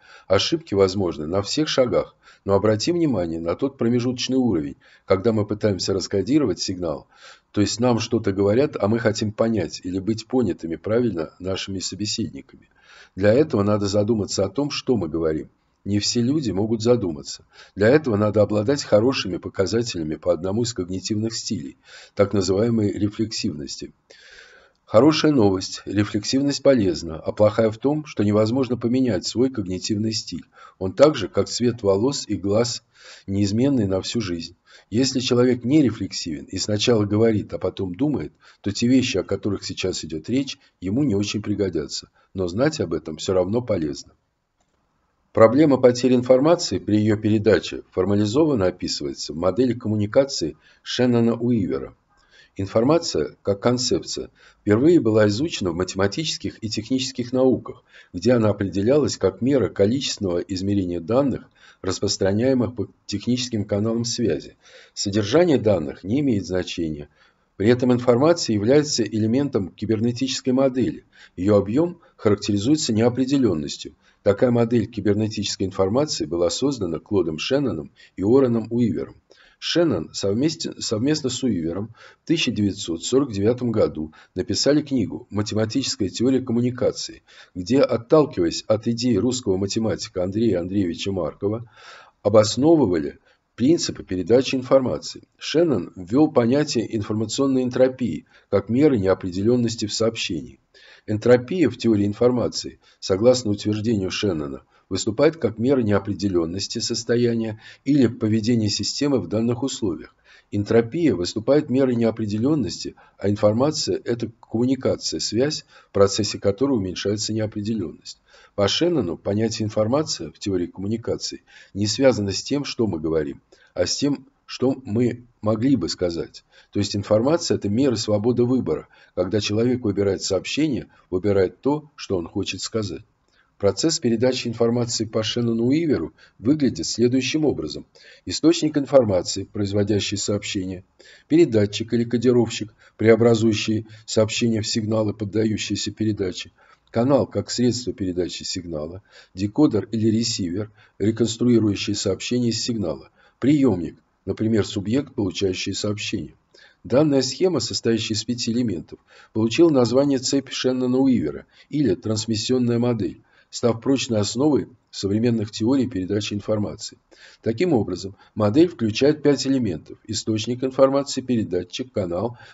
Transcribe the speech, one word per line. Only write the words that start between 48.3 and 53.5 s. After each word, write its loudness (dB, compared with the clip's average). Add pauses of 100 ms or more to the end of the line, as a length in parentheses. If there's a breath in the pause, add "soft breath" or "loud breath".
описывается -6
в -10
модели 2
коммуникации -2 (240 soft breath)
Шеннона 2
Уивера. -2 (580 soft breath)
Информация, 0
как -2